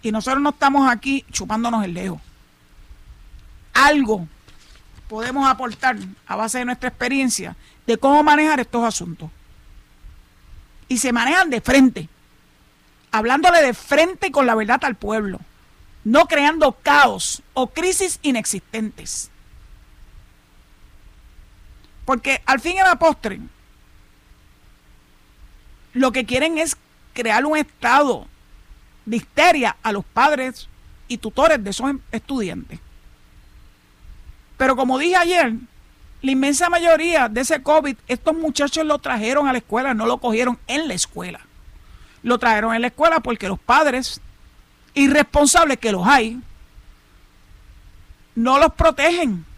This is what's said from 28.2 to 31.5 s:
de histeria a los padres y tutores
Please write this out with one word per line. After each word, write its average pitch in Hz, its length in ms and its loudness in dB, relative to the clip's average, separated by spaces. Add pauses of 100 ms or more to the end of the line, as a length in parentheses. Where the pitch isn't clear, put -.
de 214 100 -6
histeria 294 680 0
a 220 120 -4
los 202 100 -6
padres 262 640 -2 (400)
y 233 100 -8
tutores 262 460 0